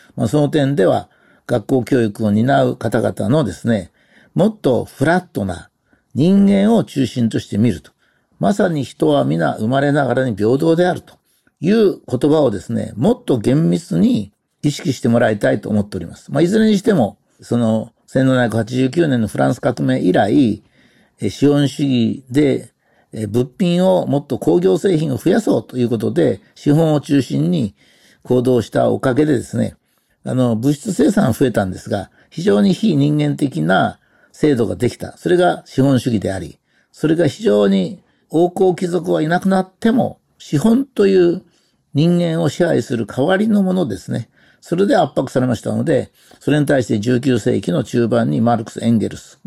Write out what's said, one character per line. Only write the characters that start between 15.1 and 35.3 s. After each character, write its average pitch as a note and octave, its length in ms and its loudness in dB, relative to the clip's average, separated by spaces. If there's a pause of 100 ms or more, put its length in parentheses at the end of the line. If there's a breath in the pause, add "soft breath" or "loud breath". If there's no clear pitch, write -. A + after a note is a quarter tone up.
ら A#2 120 2
い G#2+ 80 -2
た C3 140 0
い A2 80 -4
と - 80 -8
思 G#2 120 0
っ G2+ 60 -8
て - 80 -10
お F#2 60 -8
り E2+ 40 -10
ま - 120 -16
す。 - 160 -20
ま C#3 60 -2
あ、 - 20 0
い F3 60 4
ず G#3+ 120 0
れ A3 80 4
に G#3+ 100 4
し - 40 -4
て A3 120 2
も、 A#2 240 0 (220)
そ - 180 -4
の A2 360 -2 (140)
千 C3 180 0
七 B2+ 180 2
百 A2 140 -2
八 A2+ 180 -4
十 C3 140 0
九 E3 180 0
年 B2+ 120 0
の G#2+ 80 0
フ - 120 -6
ラ C3+ 100 2
ン B2+ 60 -2
ス - 60 -12
革 C3 200 -2
命 C3 200 0
以 A#2+ 120 2
来、 A#2+ 500 2 (560 soft breath)
え、 G#2+ 100 -4
資 - 180 0
本 C#3+ 200 2
主 D3 160 -6
義 A#2+ 460 0
で、 B2+ 420 0 (400)
え、 A2 160 -8
物 B2 300 0
品 F3 280 0
を F#3 220 2
も C3+ 120 0
っ C#3+ 80 -8
と A#2 100 -4
工 E3+ 220 2
業 F#3 180 2
製 F#3+ 200 0
品 D3+ 160 -2
を A#2 40 -2
増 D#3+ 140 0
や G#3+ 100 2
そ C3+ 180 0
う - 80 -8
と B2+ 100 -12
い B2 60 0
う A#2 60 0
こ A#2 80 -2
と A2 140 -2
で、 C3+ 300 0 (120)
資 - 180 0
本 D#3 220 2
を D3 80 0
中 C#3 200 0
心 D3 280 -2
に C#3+ 260 -2 (480 soft breath)
行 B2+ 180 0
動 B2 200 2
し - 80 -8
た A#2+ 200 0
お G#2+ 100 -2
か B2+ 160 -2
げ D3+ 100 2
で D3+ 80 0
で A2+ 100 -2
す - 140 -8
ね、 A2 180 -4 (480)
あ B2+ 100 -6
の、 B2 220 0
物 C3 180 0
質 F#3+ 200 -6
生 A#3+ 180 2
産 D3+ 220 0
増 C#3 140 0
え A#2 40 -2
た G#2 140 -2
ん F#2 60 -6
で F#2 60 -10
す - 120 -16
が、 G2+ 200 -6 (200 soft breath)
非 - 120 -12
常 G3+ 200 2
に G3 120 4
非 G3 220 0
人 D3 220 2
間 D3 200 -2
的 D3 240 -4
な D#3 380 0 (320 soft breath)
制 D3 240 0
度 A2+ 120 0
が F#2+ 80 -6
で G#2 140 -2
き - 80 -8
た。 - 200 -14
そ - 120 -4
れ F3 80 4